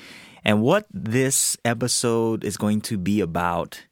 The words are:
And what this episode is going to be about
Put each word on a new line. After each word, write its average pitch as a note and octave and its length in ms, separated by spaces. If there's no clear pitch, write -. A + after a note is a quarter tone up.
And G#2+ 180
what F#3 280
this B2+ 680
episode A2+ 800
is G2+ 120
going G#2+ 260
to A2+ 140
be G2+ 240
about E2+ 720